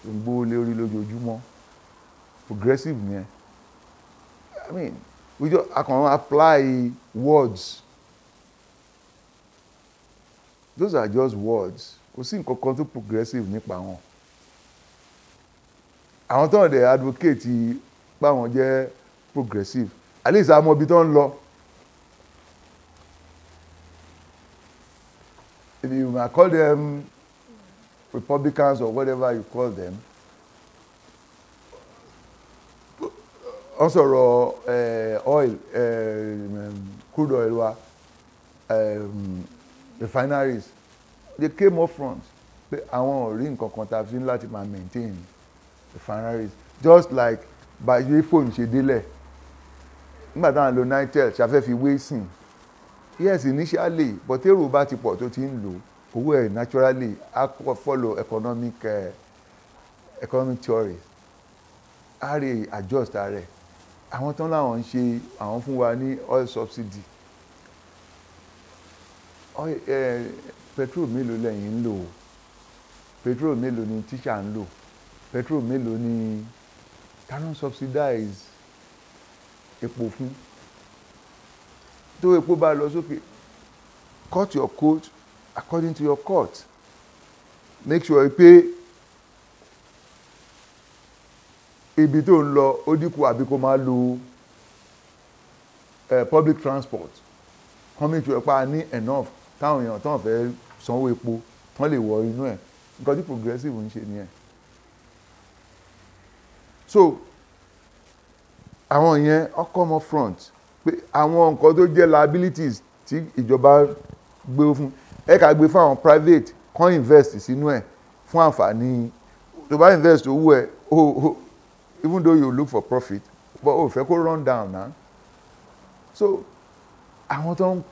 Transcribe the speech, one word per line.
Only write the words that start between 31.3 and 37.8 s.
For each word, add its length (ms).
wọ́n 120
sọ̀rọ̀, 640
eh, 580
oil, 280
eh, 1000
crude 200
oil 180
wa, 220